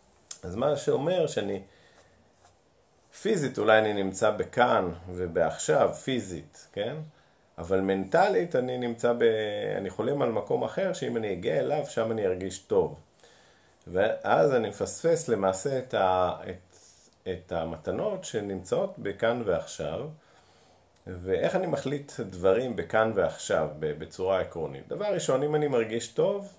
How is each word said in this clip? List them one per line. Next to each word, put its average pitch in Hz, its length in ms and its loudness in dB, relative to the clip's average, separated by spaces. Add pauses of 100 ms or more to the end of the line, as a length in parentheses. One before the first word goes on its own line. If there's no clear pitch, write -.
(420)
אז 90 140 -8
מה 139 200 0
שאומר 151 500 0
שאני 101 360 -4 (1600)
פיזית 147 360 0
אולי 110 200 8
אני 110 140 4
נמצא 101 380 2
בכאן 110 600 2 (180)
ובעכשיו, 90 840 2
פיזית, 98 760 -6
כן? 113 240 -4 (640)
אבל 90 220 0
מנטלית 95 760 2
אני 127 220 0
נמצא 120 340 0
ב-, 120 120 2 (520)
אני 98 140 -4
חולם 135 320 -2
על 120 100 0
מקום - 320 -2
אחר 185 280 -2
שאם 120 240 -4
אני 110 160 -2
אגיע 120 280 0
אליו, 143 260 0
שם 113 260 -2
אני 110 140 0
ארגיש 92 320 -2
טוב. 82 420 0 (840)
ואז 110 680 2
אני 110 140 2
מפספס 156 600 -2
למעשה 101 500 0
את 127 160 -6
ה-, 92 440 2 (120)
את, - 260 -16 (520)
את 87 240 -8
המתנות 92 720 -4
שנמצאות 117 720 -4
בכאן 113 460 -2
ועכשיו, 82 640 -4 (1000)
ואיך 95 500 0
אני 180 100 0
מחליט 143 540 -4
דברים 98 560 2
בכאן 110 380 2
ועכשיו, 85 540 0 (100)
ב-, 78 200 -4
בצורה 92 420 -2
עקרונית. 73 480 -8
דבר 202 260 -4
ראשון, 143 280 0
אם 151 120 0
אני 151 140 2
מרגיש 113 400 0
טוב 190 500 0